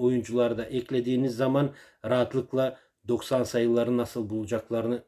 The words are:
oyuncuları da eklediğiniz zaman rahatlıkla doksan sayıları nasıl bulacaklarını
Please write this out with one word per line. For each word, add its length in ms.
oyuncuları 580
da 60
eklediğiniz 720
zaman 340
rahatlıkla 720
doksan 340
sayıları 540
nasıl 340
bulacaklarını 760